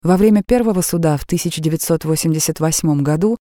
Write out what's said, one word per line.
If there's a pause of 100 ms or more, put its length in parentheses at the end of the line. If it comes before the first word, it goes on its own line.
Во
время
первого
суда
в
тысяча
девятьсот
восемьдесят
восьмом
году